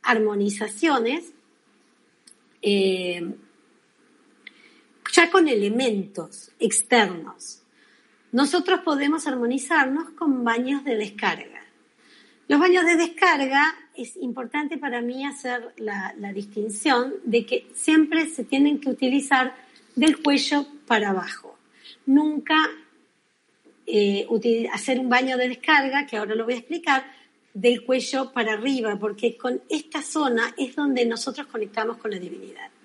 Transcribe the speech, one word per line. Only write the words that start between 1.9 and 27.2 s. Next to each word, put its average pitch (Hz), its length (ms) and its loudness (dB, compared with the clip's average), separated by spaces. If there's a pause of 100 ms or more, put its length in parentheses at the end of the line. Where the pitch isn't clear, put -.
eh, 185 720 0 (1800)
ya 339 180 6
con 349 180 6
elementos 208 1120 -2
externos. - 1000 -2 (680)
Nosotros 339 500 2
podemos 302 460 0
armonizarnos 269 840 0
con 262 340 0
baños 254 400 -2
de 247 120 0
descarga. - 680 -6 (840)
Los 285 140 4
baños 359 260 6
de 349 80 4
descarga, 311 800 2 (220)
es 240 220 -12
importante 262 600 -6
para 247 220 -6
mí 254 260 -6
hacer 247 500 -8
la, 202 420 -8
la 202 140 -10
distinción 226 800 -2 (100)
de 233 200 0
que - 300 -6
siempre 311 520 2
se 247 180 -8
tienen 285 340 2
que 269 120 -4
utilizar 262 680 0 (400)
del 302 260 4
cuello 285 440 2 (200)
para 214 240 2
abajo. - 480 -6 (460)
Nunca, 302 500 2 (1300)
eh, 202 440 2
util-, 226 440 0
hacer 254 280 -2
un 254 80 -2
baño 254 280 2
de 247 120 0
descarga, 277 580 0
que 233 100 -8
ahora 214 200 -4
lo 226 80 -2
voy 240 100 -2
a 233 40 -6
explicar, 294 460 -2 (480)